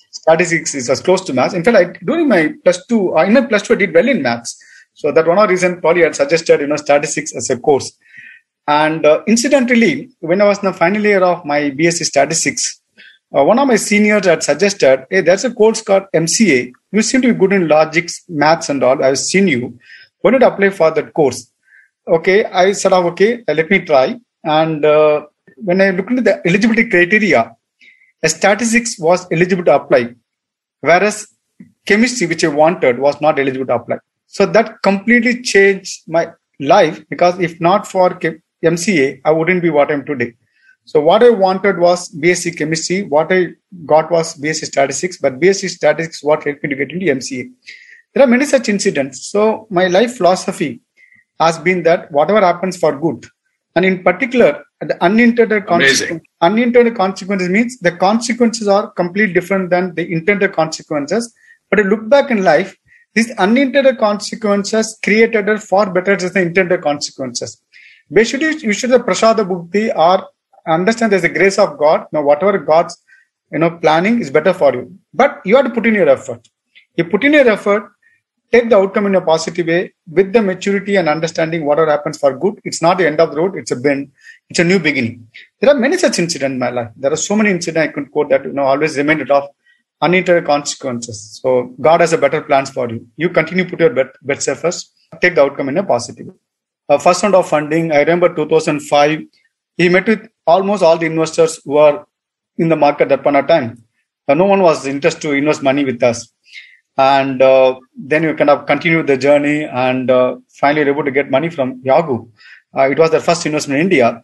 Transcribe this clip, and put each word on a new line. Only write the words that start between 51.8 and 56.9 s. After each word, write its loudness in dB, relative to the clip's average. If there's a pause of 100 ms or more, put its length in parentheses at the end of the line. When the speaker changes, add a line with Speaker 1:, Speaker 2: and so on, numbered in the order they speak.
Speaker 1:
that 0
whatever 2
happens 0
for -2
good, -6 (480)
and 0
in -2
particular, 0 (180)
the -8
unintended 2
Speaker 2:
Amazing. -
Speaker 1:
consequence, 0 (180)
unintended 2